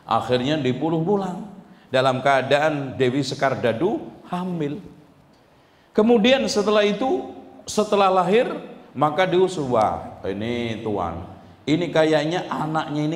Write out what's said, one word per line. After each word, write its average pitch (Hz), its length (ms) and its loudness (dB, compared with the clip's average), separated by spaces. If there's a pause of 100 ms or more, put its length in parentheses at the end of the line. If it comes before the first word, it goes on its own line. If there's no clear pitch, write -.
Akhirnya 127 480 0
dipuluh 151 480 -2
pulang 190 400 -2 (480)
dalam 131 320 2
keadaan 139 720 2
Dewi 127 240 2
Sekardadu 131 800 -2 (240)
hamil. 175 560 -6 (1120)
Kemudian 233 560 4
setelah 208 320 2
itu, 262 480 0 (400)
setelah 202 400 2
lahir, 190 400 2 (480)
maka 156 320 2
diusul, 175 400 2
"Wah, 90 560 0
ini 110 560 -4
Tuan, 90 400 -4 (480)
ini 160 240 0
kayaknya 156 560 2
anaknya 156 560 -4
ini 156 100 -2